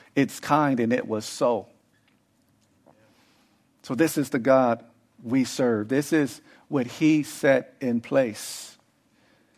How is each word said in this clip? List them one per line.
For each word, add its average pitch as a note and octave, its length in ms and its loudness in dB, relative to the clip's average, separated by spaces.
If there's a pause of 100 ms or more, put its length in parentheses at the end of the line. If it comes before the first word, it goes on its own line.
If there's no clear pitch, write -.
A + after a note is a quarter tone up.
(160)
its C#3 240 0
kind, D3 400 2
and A#2 140 0
it B2+ 120 -2
was A2 200 -6
so." A2+ 400 -2 (2250)
So C3+ 120 -8
this D#3 220 0
is C#3 140 -2
the C#3 80 -2
God B2 440 2 (420)
we B2 200 0
serve. A#2 440 -2
This C#3 240 -2
is D3 280 0 (280)
what C3 180 -2
he D3+ 360 2
set C3+ 580 0
in A#2+ 200 -2
place. - 800 -4 (800)